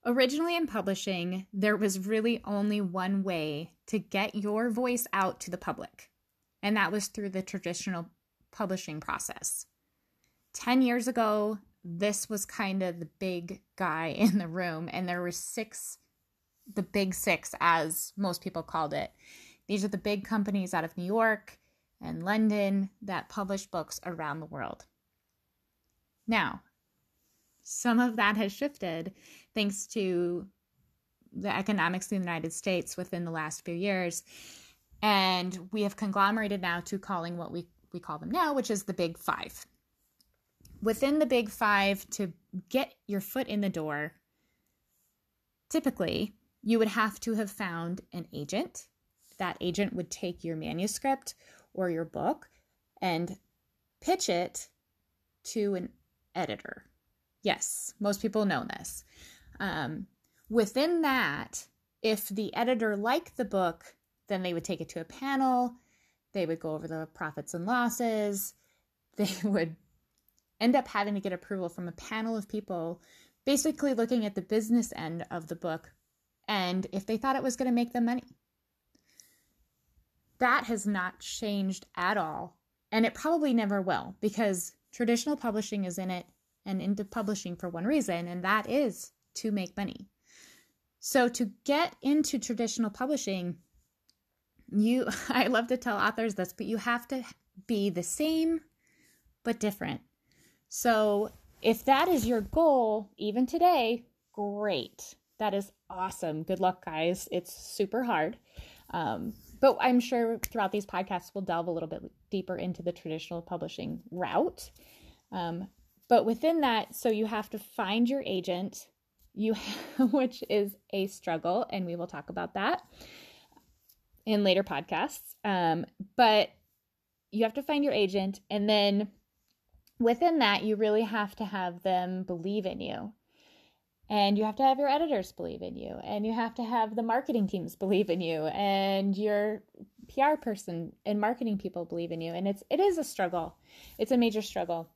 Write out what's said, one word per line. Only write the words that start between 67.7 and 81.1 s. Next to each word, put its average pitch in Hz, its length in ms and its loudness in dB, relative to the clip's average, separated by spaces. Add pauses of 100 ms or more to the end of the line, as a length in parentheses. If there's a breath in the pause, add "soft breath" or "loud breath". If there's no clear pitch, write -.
<laughs> - 60 -20 (520)
They 202 140 2 (140)
would 165 320 2 (840)
end 240 140 6
up 269 140 4
having 208 260 -2
to 196 60 -2
get 190 120 -4
approval 180 360 -6
from 175 180 -8
a 170 60 -8
panel 220 440 -4
of 208 120 -6
people, 175 520 -6 (440 soft breath)
basically 285 500 2
looking 233 320 2
at 202 80 -6
the 185 80 -2
business 226 540 2
end 165 340 -6
of 165 160 -6
the 170 80 -6
book 165 380 -6 (560)
and 185 440 0
if 196 140 -4
they 220 100 0
thought 269 200 0
it 262 80 -2
was 254 100 0
gonna 254 160 0
make 240 220 2
them 233 140 2
money. 240 180 -2 (2250 soft breath)
That 254 260 4
has 220 220 -2
not 185 340 -2